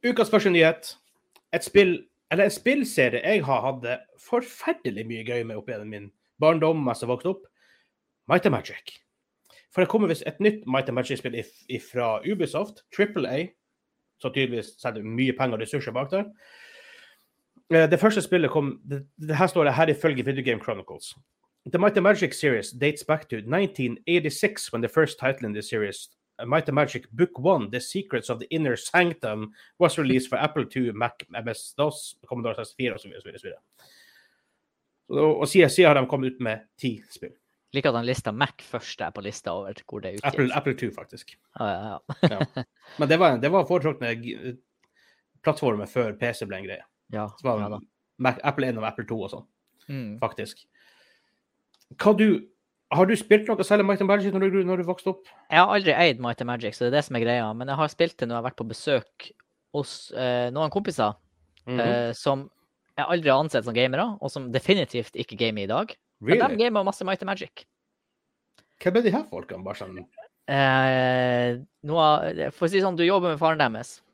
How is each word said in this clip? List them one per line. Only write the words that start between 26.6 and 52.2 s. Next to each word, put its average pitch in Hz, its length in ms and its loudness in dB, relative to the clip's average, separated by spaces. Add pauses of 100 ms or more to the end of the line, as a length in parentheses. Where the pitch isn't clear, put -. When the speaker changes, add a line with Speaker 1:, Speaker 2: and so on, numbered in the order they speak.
Speaker 1:
and 139 60 -4
Magic 135 380 -2
Book 170 260 -2
One, 131 320 0
The 123 100 -6
Secrets 143 500 -6
of 117 100 -4
the 123 100 -12
Inner 147 260 -2
Sanctum, 113 760 -2 (260)
was 175 200 2
released 131 320 2
for 127 80 -4
Apple 143 260 0
two, 120 300 -4
Mac, 117 280 -6 (120)
M 113 140 -8
S - 280 -12
dos, 147 400 -4 (100)
Commodore 117 300 -6
sextifire 117 380 -6
og 87 60 -16
så 101 80 -20
videre, - 120 -18
så - 80 -20
videre, - 100 -18
så - 120 -16
videre. - 100 -18 (1500)
Og, 151 300 2
og 147 80 0
siden, 175 220 8
siden 175 200 8
har 143 100 6
de 127 80 0
kommet 131 260 -2
ut - 60 -14
med 110 240 -6 (160)
ti 123 140 -4 (160)
spill. - 260 -16 (380)
Speaker 2:
Liker 135 180 2
at 117 80 0
han 117 80 -4
lista 123 260 -4
Mac 139 320 -2
først - 320 -10
der 92 160 -6
på 104 80 -10
lista 101 320 -8
over 98 220 -8 (100)
hvor 110 160 -12
det 98 80 -8
er 98 60 -12
utgitt. 107 100 -6
Speaker 1:
Apple, 139 300 0
Apple 143 180 -2
two, 117 160 -6
faktisk. - 460 -18 (240)
Speaker 2:
Ja, 110 80 -2
ja, 98 300 -8 (240)
ja. 110 160 2 (180)
Speaker 1:
Ja. 127 80 -8 (340)
Men 147 140 0
det 160 80 4
var, 156 180 6
det 139 140 0
var 190 160 2
foretrukne 147 500 0
g-, 120 380 -12 (880)
plattformer 117 420 0
før 110 320 -2
P 120 160 -2
C 104 140 -10
ble 95 100 -10
en 98 80 -12
greie. 95 160 -12 (300)
Speaker 2:
Ja, 107 240 -6
Speaker 1:
Så - 100 -6
var 113 160 0
Speaker 2:
ja 104 80 -4
da. 104 80 -8 (400)
Speaker 1:
Mac, 127 240 0
Apple 139 240 -2
en 120 140 -4
og 110 80 -4
Apple 110 180 -10
to 113 160 -6
og 95 80 -10
sånn, - 160 -16 (420)
Speaker 2:
Mm. 117 300 -10
Speaker 1:
faktisk. - 460 -8 (1300)
Hva 208 160 6
du, 220 120 4 (680)